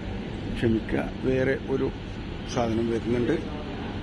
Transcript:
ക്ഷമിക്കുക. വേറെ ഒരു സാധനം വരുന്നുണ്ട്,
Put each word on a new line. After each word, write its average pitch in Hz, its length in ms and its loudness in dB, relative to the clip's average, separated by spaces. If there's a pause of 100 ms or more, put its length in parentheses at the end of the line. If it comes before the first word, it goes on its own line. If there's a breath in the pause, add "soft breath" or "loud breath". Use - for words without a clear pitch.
(560)
ക്ഷമിക്കുക. 117 480 2 (240)
വേറെ 131 260 4 (200)
ഒരു 135 120 2 (680)
സാധനം 117 380 2
വരുന്നുണ്ട്, 120 440 2 (680)